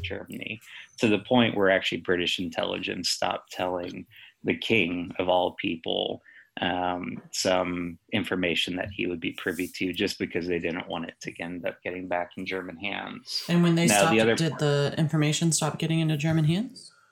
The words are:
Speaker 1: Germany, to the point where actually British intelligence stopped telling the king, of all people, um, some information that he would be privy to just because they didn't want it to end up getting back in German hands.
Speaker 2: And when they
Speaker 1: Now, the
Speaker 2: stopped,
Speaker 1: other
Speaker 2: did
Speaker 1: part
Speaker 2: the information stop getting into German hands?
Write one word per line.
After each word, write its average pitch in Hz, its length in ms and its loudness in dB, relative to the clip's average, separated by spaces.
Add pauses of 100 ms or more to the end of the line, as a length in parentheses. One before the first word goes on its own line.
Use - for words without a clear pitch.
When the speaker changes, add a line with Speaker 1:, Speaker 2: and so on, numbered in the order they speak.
Speaker 1:
Germany, 98 580 -10 (400)
to 123 80 4
the 104 120 4
point 117 360 4
where 98 140 4
actually 92 320 2
British 87 380 0
intelligence 92 720 -4
stopped - 420 -4
telling 90 540 -4 (380)
the 98 140 2
king, 87 600 0
of 90 100 0
all 90 240 4
people, 95 680 -4 (380)
um, 90 600 -4 (100)
some 87 680 0 (140)
information 90 640 0
that 92 160 -6
he 98 160 -4
would 87 140 -6
be 92 120 -4
privy 90 340 -4
to 90 260 -4
just 95 260 -2
because 90 280 -4
they 87 120 0
didn't 85 300 -4
want 87 160 -6
it 87 160 -12
to - 100 -12 (100)
end 87 240 -8
up - 180 -8
getting 90 260 -8
back 87 260 -2
in 92 100 -8
German 92 300 -6
hands. 98 720 -8
Speaker 2:
And 175 160 4
when 170 120 6
they 165 100 4
Speaker 1:
Now, 104 260 6
the 110 60 4
Speaker 2:
stopped, - 20 6
Speaker 1:
other 113 160 6
Speaker 2:
did 160 160 2
Speaker 1:
part - 80 -6
Speaker 2:
the 143 380 2
information 156 560 2
stop - 260 0
getting 160 220 2
into 156 160 2
German 160 260 2
hands? 185 480 0 (200)